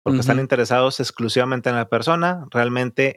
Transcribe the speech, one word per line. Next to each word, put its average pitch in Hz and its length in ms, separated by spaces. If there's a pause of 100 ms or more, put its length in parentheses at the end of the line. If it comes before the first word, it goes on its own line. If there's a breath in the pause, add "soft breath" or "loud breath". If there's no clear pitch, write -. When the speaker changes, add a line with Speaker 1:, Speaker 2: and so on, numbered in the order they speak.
Speaker 1:
porque 135 160
están 131 180
Speaker 2:
Ujú. 135 60
Speaker 1:
interesados 127 560
exclusivamente 123 680
en 120 80
la 113 100
persona. 170 640
Realmente 123 640